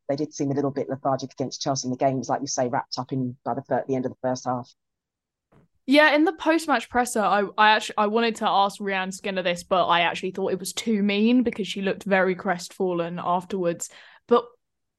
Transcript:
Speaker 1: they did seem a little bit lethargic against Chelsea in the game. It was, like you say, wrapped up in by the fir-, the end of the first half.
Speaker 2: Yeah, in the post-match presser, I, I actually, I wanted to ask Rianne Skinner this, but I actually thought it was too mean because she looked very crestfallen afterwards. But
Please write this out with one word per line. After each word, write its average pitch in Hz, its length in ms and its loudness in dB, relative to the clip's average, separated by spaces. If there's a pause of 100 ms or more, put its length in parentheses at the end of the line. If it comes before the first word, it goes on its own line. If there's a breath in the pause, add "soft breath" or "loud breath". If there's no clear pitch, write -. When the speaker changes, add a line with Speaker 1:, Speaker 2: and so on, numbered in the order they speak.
(100)
Speaker 1:
they 139 60 0
did 151 180 -6
seem 139 160 -2
a 139 40 -2
little 139 160 0
bit 131 200 -6
lethargic 135 420 -4
against - 300 -8
Chelsea 139 240 -4
in 127 40 -2
the 123 60 -4
game. 135 200 0
It - 20 -2
was, 117 100 -6
like 127 140 -2
you 139 40 -6
say, 131 220 -2
wrapped - 300 -6
up 131 140 -8
in 127 220 -4 (120)
by 120 80 -4
the 131 80 -6
fir-, 123 260 -2
the 135 60 -2
end 127 100 -2
of 120 80 -4
the - 80 -18
first 127 240 -4
half. 127 260 -6 (1160)
Speaker 2:
Yeah, 294 280 6
in 302 100 4
the 381 100 2
post-match 320 560 0
presser, 240 300 0
I, 202 240 2 (120)
I 214 140 6
actually, 214 260 2
I 208 120 2
wanted 226 280 0
to 214 120 -2
ask 196 300 2
Rianne 190 360 -4
Skinner 190 280 -4
this, 175 200 -2
but 185 240 2
I 170 140 4
actually 180 320 -2
thought 190 200 -2
it 185 80 -4
was 190 140 -10
too 214 280 0
mean 214 420 4
because 226 220 -4
she 196 140 -8
looked 196 220 -2
very 190 320 2
crestfallen 175 840 -4
afterwards. 175 720 -2 (400 loud breath)
But 240 160 4 (540)